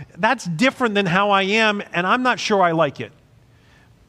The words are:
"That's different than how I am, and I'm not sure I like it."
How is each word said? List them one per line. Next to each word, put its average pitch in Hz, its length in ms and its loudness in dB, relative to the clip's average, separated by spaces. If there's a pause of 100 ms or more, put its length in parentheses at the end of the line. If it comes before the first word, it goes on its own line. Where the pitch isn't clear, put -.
(180)
"That's 226 280 -2
different 214 500 0
than 202 120 0
how 202 240 0
I 196 120 4
am, 208 400 0 (100)
and 180 140 -2
I'm 247 160 0
not 240 160 0
sure 196 240 2
I 175 80 4
like 156 300 0
it." 107 100 -14 (960)